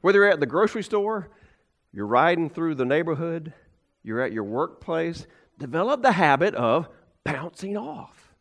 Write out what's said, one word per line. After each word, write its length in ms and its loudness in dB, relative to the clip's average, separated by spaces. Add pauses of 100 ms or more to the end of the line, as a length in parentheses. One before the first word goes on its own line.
Whether 180 4
you're 100 6
at 100 2
the 60 2
grocery 380 0
store, 460 -4 (640)
you're 140 -8
riding 420 2
through 260 -4
the 100 -2
neighborhood, 680 -2 (480)
you're 180 -6
at 140 -4
your 100 -4
workplace, 840 -6 (300)
develop 440 -2
the 100 4
habit 440 4
of 340 2 (340)
bouncing 540 -8
off. 640 -14